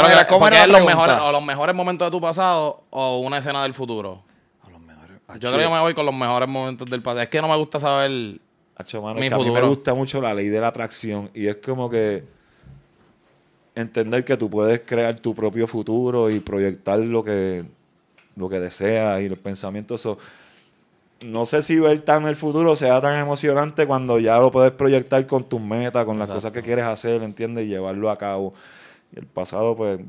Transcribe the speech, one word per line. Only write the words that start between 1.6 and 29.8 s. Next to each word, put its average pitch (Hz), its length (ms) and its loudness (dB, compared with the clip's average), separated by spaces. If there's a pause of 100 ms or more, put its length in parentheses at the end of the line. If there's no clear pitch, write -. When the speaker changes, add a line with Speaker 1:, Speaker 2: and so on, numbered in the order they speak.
Speaker 1:
momentos 180 320 -2
de 170 60 -4
tu 180 80 -4
pasado 165 680 -2
o 131 280 -2
una 135 200 -4
escena 139 260 -4
del 135 100 -4
futuro. 107 480 -10 (420)
Speaker 2:
A 95 60 -20
los 85 100 -20
mejores. 80 300 -20 (300)
Speaker 1:
Yo 120 120 -4
creo 156 160 2
que 165 60 0
me 160 60 2
voy 165 120 2
con 151 140 -2
los 135 80 0
mejores 123 340 -2
momentos 131 400 -8
del 123 140 -6
pasado. 120 200 -4
Es 117 80 -6
que 156 120 -2
no 160 60 0
me 156 80 2
gusta 151 240 -4
saber 139 580 -2 (380)
Speaker 3:
Acho, 107 260 -12
mano, 107 160 -8
Speaker 1:
mi 131 80 -2
Speaker 3:
es 135 40 -2
que - 40 0
a - 40 2
mí 131 80 0
me 120 40 0
Speaker 1:
futuro. 123 200 0
Speaker 3:
gusta 139 220 -2
mucho 135 300 -4
la 117 120 -2
ley 101 160 -4
de 107 100 -2
la 117 80 0
atracción 107 680 -8
y 104 140 -6
es 104 80 -4
como 127 340 -8
que 107 320 -2 (1500)
entender 117 500 -2
que 135 120 0
tú 110 120 -2
puedes 107 360 0
crear 117 340 -2
tu 117 160 -4
propio 110 320 -2
futuro 117 640 -2
y 107 100 -2
proyectar 98 600 -2
lo 113 240 -2
que, 95 400 -4 (720)
lo 92 120 -8
que 95 120 -4
deseas 101 640 0
y 101 60 -4
los 95 100 -8
pensamientos. 101 640 -10
So, 104 180 -6 (1080)
no 117 200 -4
sé 151 160 0
si 160 160 0
ver 156 240 4
tan 151 240 2
el 147 100 -2
futuro 156 400 2
sea 131 240 2
tan 143 160 0
emocionante 147 680 0
cuando 131 320 0
ya 113 200 4
lo 127 120 6
puedes 131 220 4
proyectar 135 540 0
con 135 180 -2
tus 120 160 -6
metas, 117 440 -2
con 107 140 -4
las 104 100 -4
Speaker 1:
Exacto. 101 60 -8
Speaker 3:
cosas 104 180 -8
que 120 100 -10
quieres 120 220 -2
hacer, 117 380 -4
¿entiendes? 113 420 -8
Y 107 40 -6
llevarlo 98 420 -4
a 101 80 -4
cabo. 98 360 -6 (600)
Y - 40 -20
el - 80 -18
pasado, 104 500 -4
pues, 104 220 -4 (100)